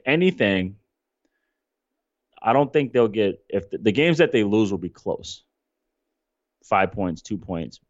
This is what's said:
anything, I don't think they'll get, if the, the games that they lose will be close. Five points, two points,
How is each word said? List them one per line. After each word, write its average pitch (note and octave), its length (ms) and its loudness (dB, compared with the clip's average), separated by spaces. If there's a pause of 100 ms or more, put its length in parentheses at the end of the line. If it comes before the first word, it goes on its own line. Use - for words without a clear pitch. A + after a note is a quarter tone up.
anything, G#2 720 0 (1700)
I A2+ 100 2
don't C3+ 180 2
think C#3 220 -2
they'll A#2+ 160 4
get, G2+ 400 -2
if G2 220 -4
the, - 80 -8
the G#2+ 120 0
games D3 280 2
that E3 120 4
they A2+ 140 2
lose G#2 260 2
will G2 80 -4
be F2 120 -8
close. - 520 -10 (1200)
Five F#2+ 300 0
points, F2+ 300 -6
two G#2 160 -8
points, E2 520 -10